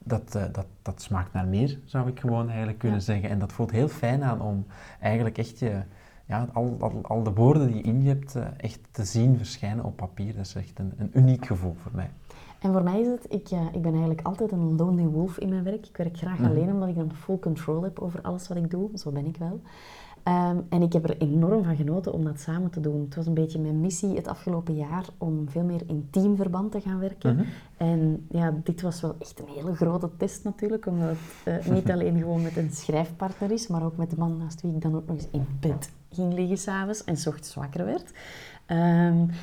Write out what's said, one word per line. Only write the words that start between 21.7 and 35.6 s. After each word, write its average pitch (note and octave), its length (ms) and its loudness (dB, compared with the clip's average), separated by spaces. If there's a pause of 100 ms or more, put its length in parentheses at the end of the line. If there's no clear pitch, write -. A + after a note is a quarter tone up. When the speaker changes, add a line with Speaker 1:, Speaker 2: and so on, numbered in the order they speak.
Speaker 2:
genoten D#3 380 0
om D#3+ 100 0
dat D3 160 -2
samen F3 320 -2
te F3 80 -6
doen. D3 220 0
Het C#3+ 140 -8
was E3 100 -4
een E3 80 2
beetje D#3+ 260 2
mijn D#3 220 0
missie F#3 340 0
het E3 120 -4
afgelopen E3+ 480 -2
jaar D#3 300 -4 (120)
om D#3 320 -2
veel E3+ 140 0
meer F3 240 0
in D3+ 240 -2
teamverband G3 600 2
te G3+ 100 -4
gaan F#3+ 180 -4
werken. F#3 360 2
Speaker 1:
Mhm. D#3 80 4 (340)
Speaker 2:
En D#3+ 520 2
ja, E3 240 2 (100)
dit E3+ 180 -2
was F3 200 -4
wel D#3 180 -4
echt - 200 -16
een - 160 -14
hele E3 200 -4
grote E3+ 420 2
test - 260 -4
natuurlijk, G#3+ 420 -4
omdat E3+ 240 0 (340)
het, E3+ 220 -2
eh, F3 80 4
niet F#3 180 4
Speaker 1:
<laughs> - 0 -
Speaker 2:
alleen F3 260 2
gewoon E3 240 2
met E3 160 -2
een D#3+ 140 0
schrijfpartner E3 800 -2
is, A3+ 160 -2
maar E3 160 0
ook E3 140 -4
met E3 120 -2
de E3 80 -4
man E3 200 0
naast E3 240 -8
wie E3+ 140 -2
ik D#3+ 60 -2
dan D#3+ 140 0
ook D#3+ 120 -4
nog D#3+ 100 -4
eens D3 140 -8
in C#3 160 0 (120)
bed - 320 -2 (200)